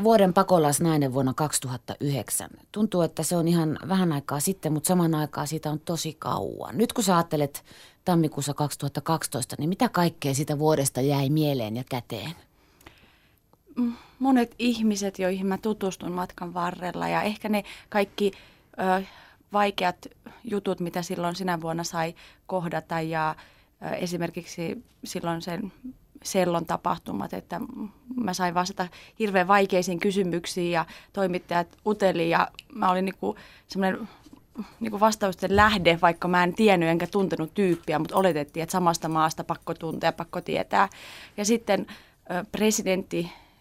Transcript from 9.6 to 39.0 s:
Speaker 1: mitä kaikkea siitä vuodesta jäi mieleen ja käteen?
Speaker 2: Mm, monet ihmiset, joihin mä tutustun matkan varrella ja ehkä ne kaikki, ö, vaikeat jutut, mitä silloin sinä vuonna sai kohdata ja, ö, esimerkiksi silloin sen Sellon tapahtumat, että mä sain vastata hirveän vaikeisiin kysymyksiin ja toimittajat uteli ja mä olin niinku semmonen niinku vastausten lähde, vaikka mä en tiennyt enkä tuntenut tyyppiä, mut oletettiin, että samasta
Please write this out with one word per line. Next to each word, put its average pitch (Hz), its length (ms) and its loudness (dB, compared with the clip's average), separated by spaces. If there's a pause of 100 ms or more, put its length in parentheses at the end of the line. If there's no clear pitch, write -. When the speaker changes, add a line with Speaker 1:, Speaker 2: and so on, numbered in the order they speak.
Speaker 1:
mitä 196 200 2
kaikkea 165 460 0
siitä 147 240 -2
vuodesta 143 420 2
jäi 139 300 2
mieleen 139 460 0
ja 127 140 -6
käteen? 120 400 -8 (1500)
Speaker 2:
Mm, 240 160 -2 (260)
monet 254 400 2
ihmiset, 220 600 0
joihin 190 280 0
mä 190 120 0
tutustun 196 540 -4
matkan 180 420 -8
varrella 175 540 -4
ja 165 140 0
ehkä 208 260 -4
ne 208 160 0 (240)
kaikki, 202 440 0 (680)
ö, - 20 -4 (500)
vaikeat 202 540 0 (380)
jutut, 196 360 -4
mitä 175 220 -4
silloin 175 340 -4
sinä 180 240 -4
vuonna 165 240 -4
sai 165 300 -4 (320)
kohdata 165 540 -4
ja, 160 340 -2 (480)
ö, 160 60 -8
esimerkiksi 170 960 -6 (200)
silloin 170 380 -6
sen 180 300 -8 (520)
Sellon 175 420 0
tapahtumat, 180 680 -4
että 180 280 -8 (560)
mä 202 180 -2
sain 180 200 -2
vastata 180 340 -2 (300)
hirveän 190 300 2
vaikeisiin 190 520 4
kysymyksiin 175 720 0
ja 165 140 0 (260)
toimittajat 175 540 0 (200)
uteli 185 440 2
ja 170 180 2 (260)
mä 208 160 2
olin 185 140 0
niinku 196 320 -4 (300)
semmonen 190 420 -2 (720)
niinku 214 200 -6
vastausten 196 560 2
lähde, 196 460 4
vaikka 175 260 2
mä 180 160 4
en 175 100 0
tiennyt 185 340 6
enkä 170 180 2
tuntenut 170 480 -2
tyyppiä, 170 440 0
mut 156 140 -4
oletettiin, 165 500 2
että 160 100 -6
samasta 175 360 2